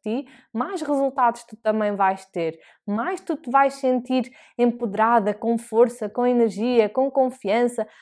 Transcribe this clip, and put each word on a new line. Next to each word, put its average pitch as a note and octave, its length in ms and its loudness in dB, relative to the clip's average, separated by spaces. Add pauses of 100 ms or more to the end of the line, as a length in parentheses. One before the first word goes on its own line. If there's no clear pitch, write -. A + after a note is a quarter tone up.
ti, A#3 240 -6 (280)
mais D#4 280 -6
resultados C4+ 640 0
tu - 140 -20
também G#3+ 380 -2
vais F#3+ 300 0
ter, E3 320 -4 (280)
mais B3+ 340 -4
tu - 160 -6
te - 160 -10
vais C4+ 220 4
sentir B3+ 580 -2 (260)
empoderada, A3+ 760 2
com A3+ 240 -2
força, A3+ 520 0
com A#3+ 160 -2
energia, A3+ 640 2
com C4 240 -2
confiança, A#3+ 760 0 (160)